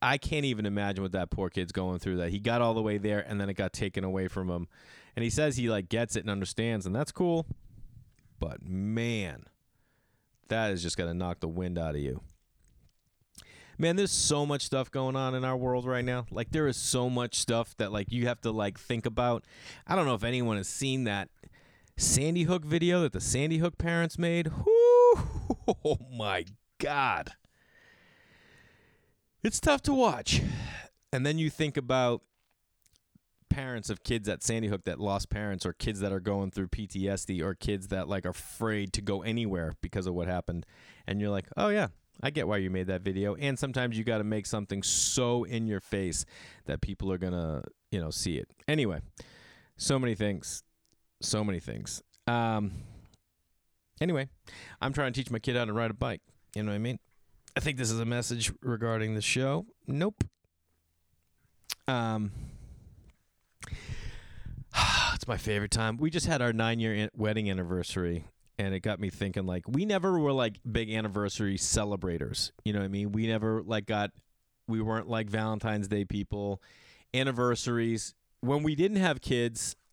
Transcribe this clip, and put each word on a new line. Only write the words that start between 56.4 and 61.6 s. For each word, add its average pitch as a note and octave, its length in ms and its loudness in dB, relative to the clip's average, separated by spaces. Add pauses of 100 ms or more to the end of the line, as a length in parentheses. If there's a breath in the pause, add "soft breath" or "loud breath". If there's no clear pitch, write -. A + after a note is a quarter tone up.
You G#2 80 -2
know G#2+ 80 0
what G#2 60 -2
I - 20 -2
mean? A#2+ 220 -4 (540)
I - 60 -2
think C#3+ 160 -2
this B2 140 0
is A2+ 100 0
a A2+ 60 0
message A#2 440 -2 (120)
regarding A2+ 520 -2
the G#2+ 60 -2
show. C3+ 460 0 (200)
Nope. F3 380 -2 (1600)